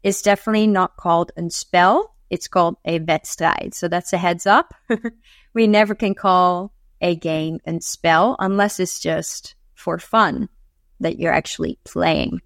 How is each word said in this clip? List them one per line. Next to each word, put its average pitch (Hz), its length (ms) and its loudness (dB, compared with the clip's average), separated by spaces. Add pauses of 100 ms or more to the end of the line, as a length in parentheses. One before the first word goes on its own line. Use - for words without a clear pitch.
it's 196 180 -2
definitely 214 460 2
not 190 300 0
called 170 400 0
een 170 120 -6
spel, 196 640 2 (160)
it's - 200 -8
called 170 260 0 (100)
a 165 140 -2
wedstrijd. 160 720 -4
So - 140 -6
that's 175 240 -4
a 185 60 0
heads 175 280 -2
up. 233 280 2 (160)
<laughs> 226 100 0 (540)
We 226 140 4
never 208 280 4
can 196 200 -2
call 180 580 2 (280)
a 175 140 0
game 160 500 -4
een 165 160 -6
spel 165 580 2
unless 196 380 0
it's 185 220 -4
just - 560 -6 (180)
for 170 260 -6
fun 208 500 0 (500)
that - 180 -4
you're 170 140 0
actually - 540 -4
playing. 170 600 -2